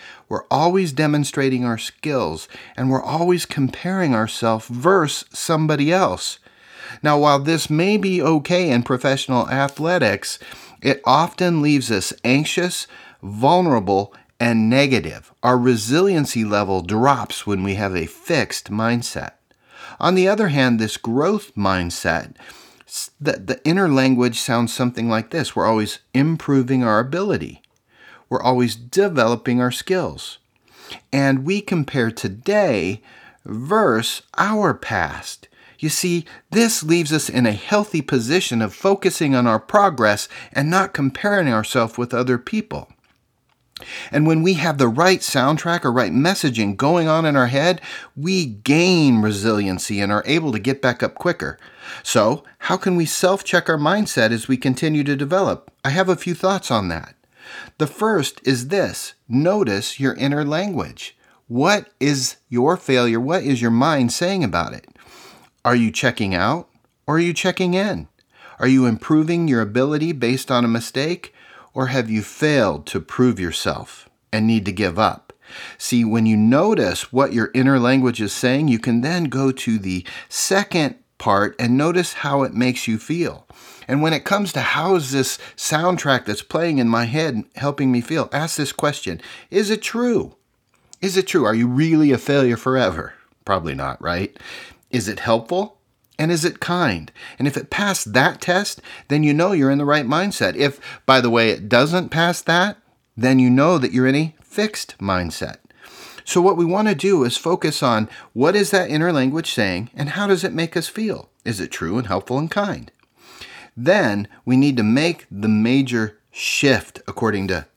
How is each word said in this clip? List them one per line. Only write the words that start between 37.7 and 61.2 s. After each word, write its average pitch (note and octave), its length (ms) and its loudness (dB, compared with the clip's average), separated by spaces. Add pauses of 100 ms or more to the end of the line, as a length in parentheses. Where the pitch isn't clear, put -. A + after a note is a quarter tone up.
position B2+ 600 0
of G#2 120 -4
focusing F#3 600 0
on B2 140 4
our A2 120 4
progress B2 680 2 (240)
and C#3+ 180 -2
not F#3+ 240 0
comparing E3+ 540 0
ourselves A2+ 500 0
with A#2+ 160 -4
other B2 240 0
people. - 520 -6 (1200)
And D3 160 2
when D#3+ 160 2
we F#3 120 4
have D#3 240 -2
the C3+ 100 4
right E3 320 2
soundtrack D#3 640 0
or C3 80 0
right A#2 220 0
messaging A#2+ 640 0
going D#3+ 320 0
on D#3+ 160 2
in D3 100 2
our B2+ 120 4
head, D3+ 340 0 (340)
we F3 300 -2
gain C#3 760 4
resiliency G#2 800 0
and G2+ 140 0
are G#2 120 0
able D3+ 280 0
to A2 60 -2
get C3+ 220 -4
back B2 220 0
up - 120 -2
quicker. - 440 -6 (420)
So, A#2 440 2 (140)
how - 180 -2
can F#3 180 0
we E3+ 100 2
self-check F#3 640 0
our E3 100 2
mindset D3+ 540 2
as A2+ 160 -4
we C3+ 80 0
continue C#3+ 480 0
to C#3+ 140 -2
develop? D3 520 -2 (140)
I C#3 60 0
have F#3 180 0
a F#3 80 2
few F3 180 -4
thoughts F#3 380 -2
on G#2 160 0
that. E2 280 -8 (640)
The D#3 80 0
first G3 600 -2
is B2+ 240 0
this. E3 440 -4 (140)
Notice C3+ 720 0
your C3+ 140 0
inner C#3+ 320 -2
language. D#3 720 -6 (300)